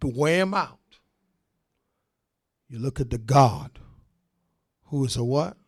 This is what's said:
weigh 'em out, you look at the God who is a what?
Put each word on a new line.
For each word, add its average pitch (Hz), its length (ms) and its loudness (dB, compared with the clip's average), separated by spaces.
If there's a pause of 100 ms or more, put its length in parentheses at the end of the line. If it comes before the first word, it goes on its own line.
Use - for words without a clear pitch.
weigh 147 380 0
'em 190 140 0
out, - 460 -8 (1700)
you 123 100 -16
look 127 220 -6
at 127 100 -4
the 120 80 -4
God 113 640 4 (1040)
who 143 200 -4
is 123 120 -4
a 120 60 -2
what? 139 340 -2 (100)